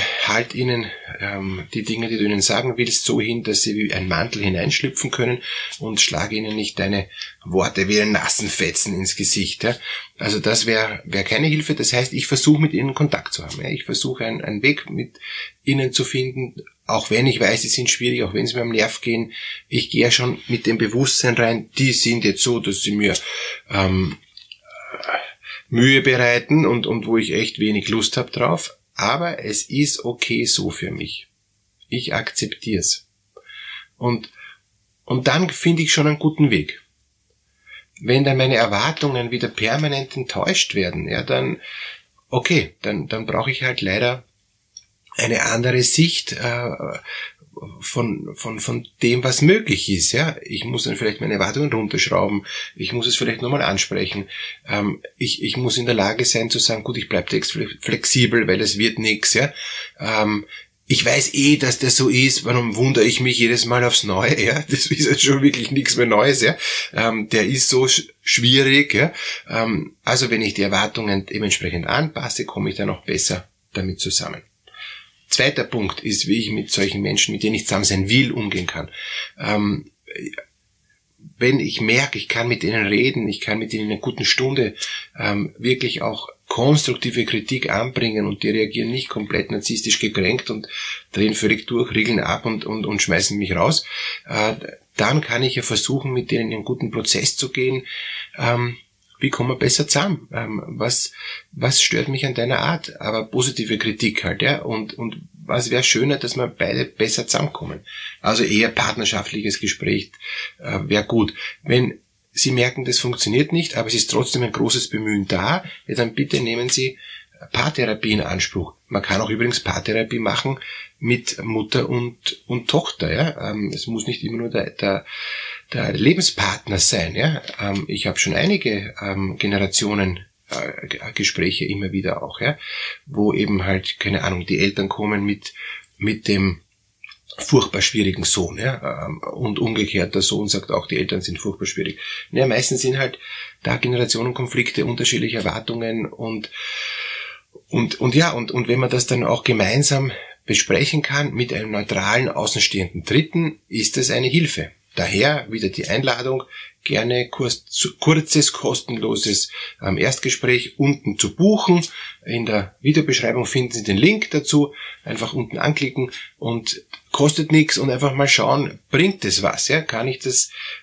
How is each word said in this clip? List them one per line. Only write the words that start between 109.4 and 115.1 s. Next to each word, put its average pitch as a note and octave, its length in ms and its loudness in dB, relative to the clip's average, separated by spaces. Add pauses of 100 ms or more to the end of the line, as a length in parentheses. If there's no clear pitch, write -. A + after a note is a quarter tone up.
Gespräch, G2+ 500 -2 (480)
äh, C#3 260 -6
wäre G#2 200 2
gut. A2+ 280 2 (300)
Wenn - 380 2 (320)
Sie - 200 0
merken, B2+ 320 0
das B2 160 0
funktioniert B2 520 0
nicht, E3+ 240 0
aber A2+ 120 -2
es A#2 60 -2
ist - 180 0
trotzdem B2 320 0
ein A2 80 -2
großes A#2 360 0
Bemühen G#2+ 380 -2